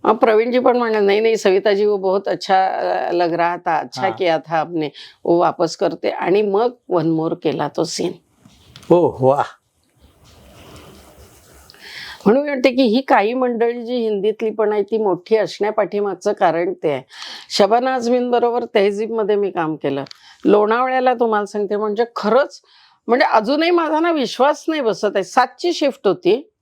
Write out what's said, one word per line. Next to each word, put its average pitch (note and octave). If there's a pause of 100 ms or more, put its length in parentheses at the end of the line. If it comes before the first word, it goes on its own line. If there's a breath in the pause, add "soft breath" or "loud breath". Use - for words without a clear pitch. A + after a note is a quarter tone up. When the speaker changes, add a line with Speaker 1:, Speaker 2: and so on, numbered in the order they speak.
Speaker 1:
मग -
प्रवीणजी A#3
पण B3
म्हणाले, A3
"नाही, G3+
नाही, A3+
सविताजी, G3+
वो G#3
बहुत F#3+
अच्छा, F#3+
अ, F3+
लग F3
रहा F3
था, E3+
अच्छा C3+
Speaker 2:
हा. F#3+
Speaker 1:
किया F3+
था D#3+
आपने, D#3 (360 loud breath)
वो E3+
वापस E3+
करते." G3+
आणि G3
मग G#3 (180)
वन E3
मोर D#3+
केला D3
तो -
सीन. - (800)
Speaker 2:
ओ, E3
वाह. C3+ (2750 loud breath)
Speaker 1:
म्हणून B3+
मी D4
म्हणते C4+
की B3+
ही A#3
काही A3+
मंडळी A#3+
जी A#3+
हिंदीतली G#3+
पण G#3+
आहे, G#3
ती A3
मोठी G3+
असण्यापाठीमागचं G3+
कारण F3+
ते E3+
आहे. C3+ (480 loud breath)
शबाना A#3+
आझमींबरोबर A#3+ (100)
तहजीबमध्ये G#3
मी G3+
काम D#3
केलं. C#3 (400 loud breath)
लोणावळ्याला B3+
तुम्हाला A3
सांगते, G#3
म्हणजे G#3 (120)
खरंच, A#3 (440 soft breath)
म्हणजे B3+
अजूनही C#4+
माझा D#4+
ना E4+
विश्वास C#4+
नाही D#4
बसत G#3
आहे. G3
सातची C4
शिफ्ट C#4
होती. F#3+ (100)